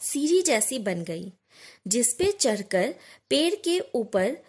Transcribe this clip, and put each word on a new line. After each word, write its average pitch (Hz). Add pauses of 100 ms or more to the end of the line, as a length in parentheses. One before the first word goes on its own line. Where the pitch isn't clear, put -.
सीढ़ी 302
जैसी 262
बन 185
गई, 175 (540)
जिस 226
पे 392
चढ़कर 208 (360)
पेड़ 320
के 359 (140)
ऊपर 214 (100)